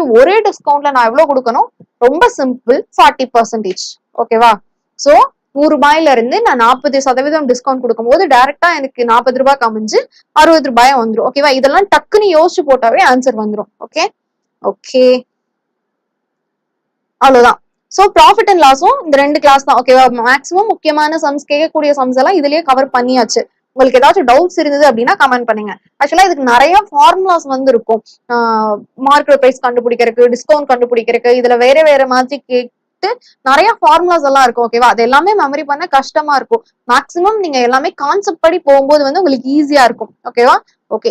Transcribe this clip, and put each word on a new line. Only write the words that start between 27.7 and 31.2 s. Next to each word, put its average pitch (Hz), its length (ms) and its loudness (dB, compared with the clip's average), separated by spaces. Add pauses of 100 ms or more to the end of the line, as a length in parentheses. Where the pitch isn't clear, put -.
இருக்கும். 226 300 -2 (300)
ஆஹ், 226 460 -2 (260)
மார்க்கெட் 285 400 2
பிரைஸ் 254 220 0
கண்டுபிடிக்கிறதுக்கு, 240 680 0
டிஸ்கவுண்ட் 285 380 -2
கண்டுபிடிக்கிறதுக்கு, 240 640 -2